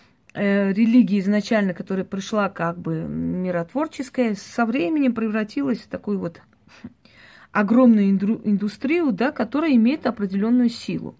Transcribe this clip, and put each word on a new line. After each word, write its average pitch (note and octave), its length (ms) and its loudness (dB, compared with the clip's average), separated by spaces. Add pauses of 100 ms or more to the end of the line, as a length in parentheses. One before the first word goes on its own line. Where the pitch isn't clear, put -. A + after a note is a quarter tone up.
(340)
Э, G3 380 0
религия G#3+ 480 4
изначально, G3+ 540 0
которая F#3+ 300 -6
пришла G3 440 -4
как E3+ 300 -6
бы E3 280 -6
миротворческая, F3+ 1300 -4
со - 320 -4
временем C#4 480 0
превратилась A3 640 -2
в - 80 -18
такую - 320 -6
вот F3 220 -10 (1120)
огромную G#3+ 580 6
индру-, G3+ 320 0
индустрию, A#3+ 680 0
да, A3+ 180 0
которая C#4+ 460 0
имеет A#3+ 300 2
определённую A3 640 0
силу. - 500 -10